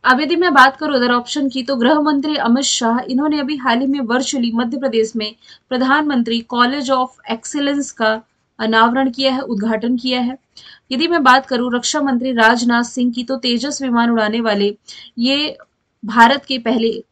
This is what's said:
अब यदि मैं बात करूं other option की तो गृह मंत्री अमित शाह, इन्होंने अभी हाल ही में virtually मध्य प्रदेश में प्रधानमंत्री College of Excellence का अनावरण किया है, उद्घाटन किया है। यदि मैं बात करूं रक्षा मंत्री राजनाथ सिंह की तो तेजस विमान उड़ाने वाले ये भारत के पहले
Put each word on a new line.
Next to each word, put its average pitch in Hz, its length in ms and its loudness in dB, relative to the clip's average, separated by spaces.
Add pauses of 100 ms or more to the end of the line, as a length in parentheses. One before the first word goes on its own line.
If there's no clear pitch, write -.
अब 254 160 4
यदि 311 160 0
मैं 339 180 2
बात 269 220 6
करूं 294 180 -4
other 247 180 2
option 254 360 -2
की 262 140 -4
तो 269 140 -4
गृह 262 240 4
मंत्री 294 360 0
अमित 247 280 2
शाह, 233 360 0
इन्होंने 294 400 -2
अभी 294 160 -4
हाल 247 240 0
ही 277 60 -2
में 277 140 -2
virtually 240 520 -2
मध्य 240 260 -4
प्रदेश 226 380 -2
में 214 180 -6 (340)
प्रधानमंत्री 254 720 0
College 247 500 -2
of 254 180 0 (220)
Excellence 285 640 -4
का 220 300 -2 (360)
अनावरण 233 520 2
किया 269 220 0
है, 262 80 -2
उद्घाटन 226 560 -2
किया 247 240 -2
है। 247 160 -4 (560)
यदि 294 160 0
मैं 330 140 2
बात 262 240 4
करूं 247 280 -2
रक्षा 247 260 -2
मंत्री 262 320 -2
राजनाथ 233 500 2
सिंह 247 300 -2
की 240 120 -6
तो 262 120 -4
तेजस 254 460 -2
विमान 240 280 2
उड़ाने 220 300 0
वाले 208 360 0 (420)
ये 277 380 -2 (480)
भारत 240 400 4
के 262 140 -4
पहले 226 540 -2